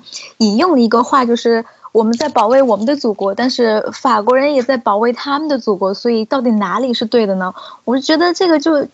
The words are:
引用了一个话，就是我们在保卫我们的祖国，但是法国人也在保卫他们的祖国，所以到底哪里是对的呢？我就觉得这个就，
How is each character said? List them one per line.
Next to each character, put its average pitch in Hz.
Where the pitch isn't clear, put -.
引 214
用 359
了 262
一 233
个 233
话， 262
就 233
是 233
我 220
们 220
在 302
保 233
卫 262
我 240
们 202
的 277
祖 240
国， 196
但 240
是 220
法 233
国 240
人 285
也 262
在 262
保 208
卫 233
他 285
们 311
的 277
祖 220
国， 190
所 240
以 220
到 269
底 247
哪 202
里 254
是 233
对 226
的 196
呢？ 185
我 240
就 269
觉 302
得 349
这 381
个 320
就， 302